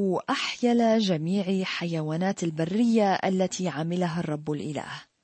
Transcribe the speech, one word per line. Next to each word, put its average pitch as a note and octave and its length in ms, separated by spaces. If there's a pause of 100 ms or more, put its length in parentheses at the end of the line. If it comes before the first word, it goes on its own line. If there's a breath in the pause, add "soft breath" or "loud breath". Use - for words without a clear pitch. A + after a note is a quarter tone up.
(300)
أحيل A#3 680
جميع F#3 680
حيوانات E3 760
البرية F#3+ 720
التي F#3 540
عملها E3+ 520
الرب D#3 300
الإله، D3 520 (220)